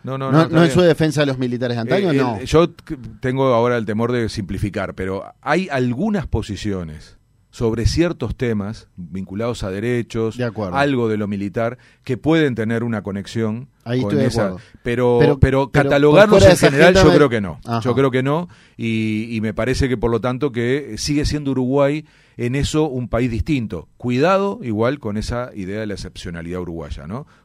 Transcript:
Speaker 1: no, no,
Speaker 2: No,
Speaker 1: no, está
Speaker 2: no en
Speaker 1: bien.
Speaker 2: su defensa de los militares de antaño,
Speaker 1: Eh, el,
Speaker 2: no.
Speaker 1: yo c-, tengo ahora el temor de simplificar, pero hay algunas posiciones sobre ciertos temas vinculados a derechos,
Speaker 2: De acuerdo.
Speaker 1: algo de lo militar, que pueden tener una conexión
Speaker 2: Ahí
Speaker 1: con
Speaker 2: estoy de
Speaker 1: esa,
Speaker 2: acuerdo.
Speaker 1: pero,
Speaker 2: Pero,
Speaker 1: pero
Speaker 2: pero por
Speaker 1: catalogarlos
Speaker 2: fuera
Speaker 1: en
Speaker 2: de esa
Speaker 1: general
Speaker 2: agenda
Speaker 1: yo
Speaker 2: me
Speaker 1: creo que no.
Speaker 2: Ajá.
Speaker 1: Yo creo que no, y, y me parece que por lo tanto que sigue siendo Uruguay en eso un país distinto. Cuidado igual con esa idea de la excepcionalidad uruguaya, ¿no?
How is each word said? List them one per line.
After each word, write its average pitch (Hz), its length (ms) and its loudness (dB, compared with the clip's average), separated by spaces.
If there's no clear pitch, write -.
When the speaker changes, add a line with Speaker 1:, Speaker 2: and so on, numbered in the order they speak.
Speaker 1:
no, 131 140 -8
no, 135 140 -4
Speaker 2:
No, - 0 -
Speaker 1:
no, 151 120 6
está 160 120 -2
Speaker 2:
no 165 60 6
en - 20 8
Speaker 1:
bien. 165 100 2
Speaker 2:
su 175 80 4
defensa 156 400 2
de 143 60 2
los 131 100 -2
militares 123 400 -2
de 113 40 -4
antaño, 175 260 0
Speaker 1:
Eh, 165 40 0
el, 139 60 2
Speaker 2:
no. 120 240 -2
Speaker 1:
yo 151 240 4
c-, 156 100 -10
tengo 131 340 0
ahora 120 240 2
el 113 80 -4
temor 110 260 -2
de 117 180 -2
simplificar, 95 640 -6
pero 95 300 -6
hay 170 280 -2
algunas 139 560 -2
posiciones 92 920 -8
sobre 113 340 -2
ciertos 156 500 -2
temas 110 600 -6
vinculados 95 680 -8
a 101 60 -6
derechos, 113 680 -4
Speaker 2:
De 123 80 -4
acuerdo. 104 300 -6
Speaker 1:
algo 135 320 0
de 107 100 0
lo 104 100 -4
militar, 104 500 -4
que 127 140 -4
pueden 151 380 2
tener 113 280 -2
una 110 200 -4
conexión 107 640 -6
Speaker 2:
Ahí 123 160 -2
Speaker 1:
con 101 100 -2
Speaker 2:
estoy 104 120 2
de 113 60 2
Speaker 1:
esa, 110 180 0
Speaker 2:
acuerdo. 95 180 -10
Speaker 1:
pero, 120 380 2
Speaker 2:
Pero, - 0 -
Speaker 1:
pero 143 200 4
Speaker 2:
pero 135 320 4
por - 0 -
Speaker 1:
catalogarlos 147 560 6
Speaker 2:
fuera 196 60 6
Speaker 1:
en 190 40 8
Speaker 2:
de 175 60 8
esa 143 120 2
Speaker 1:
general 151 200 6
Speaker 2:
agenda 185 160 8
Speaker 1:
yo 175 80 10
Speaker 2:
me 175 40 8
Speaker 1:
creo 147 140 6
que 113 120 0
no. 87 240 -6
Speaker 2:
Ajá. 117 160 -2
Speaker 1:
Yo 120 140 0
creo 135 140 4
que 127 140 0
no, 156 260 -2
y, 110 540 -2
y 113 120 -4
me 110 120 -2
parece 123 340 0
que 123 100 0
por 110 120 0
lo 117 100 0
tanto 127 320 -4
que 120 460 -4
sigue 147 280 -2
siendo 147 260 -2
Uruguay 143 540 0
en 120 200 -4
eso 151 320 0
un 127 220 -6
país 123 200 0
distinto. 110 680 -4
Cuidado 190 640 0
igual 117 360 -2
con 104 180 -6
esa 120 360 -6
idea 101 280 -8
de 110 40 -8
la 101 80 -8
excepcionalidad 87 680 -10
uruguaya, 80 440 -10
¿no? 117 220 -12